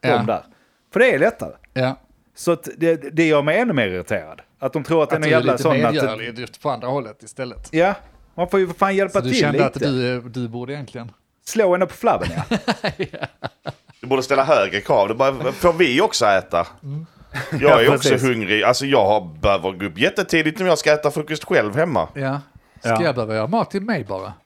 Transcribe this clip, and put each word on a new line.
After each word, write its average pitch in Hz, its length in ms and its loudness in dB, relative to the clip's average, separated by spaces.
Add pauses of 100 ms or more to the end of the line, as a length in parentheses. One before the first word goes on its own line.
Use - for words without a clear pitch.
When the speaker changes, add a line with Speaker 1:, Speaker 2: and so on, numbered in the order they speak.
Speaker 1:
Ja. 123 160 2
Speaker 2:
dem 117 80 -2
där. 104 160 -2 (520)
För 185 60 0
det 180 160 4
är 135 40 0
lättare. 147 340 0 (200)
Speaker 1:
Ja. 131 220 -2 (400)
Speaker 2:
Så - 160 -2
att 165 160 -2 (100)
det, 165 180 2 (200)
det 160 120 4
gör 151 140 4
mig 156 180 0
ännu 233 140 0
mer 120 140 2
irriterad. 90 540 -6 (180)
Att 135 140 -4
de 151 100 -4
tror 160 200 2
att 143 40 0
Speaker 1:
Att - 20 -10
Speaker 2:
den 156 140 0
är 151 40 0
Speaker 1:
du 151 60 2
är 160 40 4
Speaker 2:
jävla 147 140 2
Speaker 1:
lite 123 120 -2
Speaker 2:
sån... 160 80 2 (140)
Att 113 80 2
Speaker 1:
medgörlig, 113 420 -4
du 123 80 -10
är 113 60 -14 (120)
på 147 80 -6
andra 120 180 -6
hållet 123 360 -8
istället. 120 480 -14
Speaker 2:
Ja, 175 220 2 (420)
man 175 140 -4
får 196 100 2
ju 190 80 2
för 175 60 -8
fan 196 220 0
hjälpa 196 240 0
Speaker 1:
Så 127 60 -4
du 127 60 -2
Speaker 2:
till 254 80 2
Speaker 1:
kände 147 180 2
Speaker 2:
lite. 143 100 2
Speaker 1:
att - 60 -4
du, 127 480 -2
du 120 260 -8
borde 120 260 -10
egentligen 123 380 -14 (340)
Speaker 2:
Slå 208 260 2
henne 180 140 2
på - 80 -12
flabben, 117 420 0
ja. 190 220 -4 (400)
Speaker 1:
<laughs> - 0 -
Ja. - 300 -8 (760)
Speaker 3:
Du 120 60 -12
borde 131 160 2
ställa 135 200 2
högre 101 380 2
krav. 104 260 2
Du 110 60 -2
bara, 131 380 0
"Får 170 220 2
vi 160 280 2
också 196 240 0
äta?" 87 420 2 (160)
Speaker 1:
Mm. 147 220 -10 (460)
Speaker 3:
Jag 139 300 6
är 117 40 6
Speaker 2:
Ja, 143 100 6
Speaker 3:
också 135 140 0
Speaker 2:
precis. 131 200 2
Speaker 3:
hungrig. 107 340 0
Alltså, 123 220 2
jag 135 200 4
har, 92 360 0
behöver 98 300 0
gå 92 140 -6
upp 85 120 -8
jättetidigt 160 640 0
om 185 60 0
jag 165 100 4
ska 151 160 2
äta 151 180 0
frukost 151 320 -8
själv 110 320 0
hemma. 143 380 0
Speaker 1:
Ja. 139 280 -6 (380)
Ska 117 100 -4
Speaker 2:
Ja. 113 140 2
Speaker 1:
jag 147 120 0
behöva 110 200 -4
göra 110 120 -2
mat 202 240 -2
till 196 100 -6
mig 196 220 -4
bara? 98 300 -10 (120)